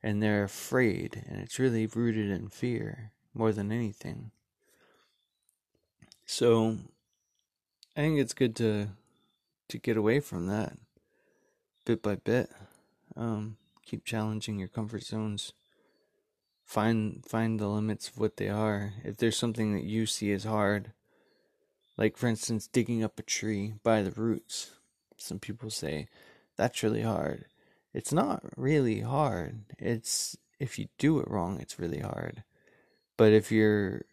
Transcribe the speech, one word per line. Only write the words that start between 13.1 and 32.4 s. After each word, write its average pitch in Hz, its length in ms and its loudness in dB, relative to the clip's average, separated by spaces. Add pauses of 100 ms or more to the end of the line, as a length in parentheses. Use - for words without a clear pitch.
Um, 110 400 -6 (300)
keep - 180 -10
challenging 107 540 -4
your 92 100 -6
comfort 107 340 -6
zones. 107 520 -6 (1120)
Find, 110 580 0
find 113 340 -2
the 104 100 -2
limits 107 420 -4
of - 80 -18
what 110 180 -2
they 101 140 -2
are. 104 420 -2 (100)
If 104 140 -8
there's 113 220 2
something 110 340 0
that 85 120 -2
you 110 200 -2
see 104 280 -2
as 98 120 -2
hard, 104 480 0 (1040)
like, 107 220 2
for 123 100 2
instance, 113 380 -2
digging 113 360 0
up - 160 -4
a - 40 -10
tree 104 500 -4 (100)
by 110 200 4
the 95 80 0
roots, - 600 -4 (480)
some 90 200 -10
people 110 280 -10
say, 78 380 -4 (480)
"That's - 300 0
really 110 180 2
hard." 101 440 -2 (460)
It's - 200 -4
not 208 320 0 (120)
really 131 440 2
hard. 113 640 -2 (120)
It's, - 600 -4 (240)
if - 180 -6
you 107 80 -6 (100)
do 147 220 4
it - 100 -2
wrong, 90 300 -2
it's - 220 -12
really 82 180 -2
hard. - 460 -6 (720)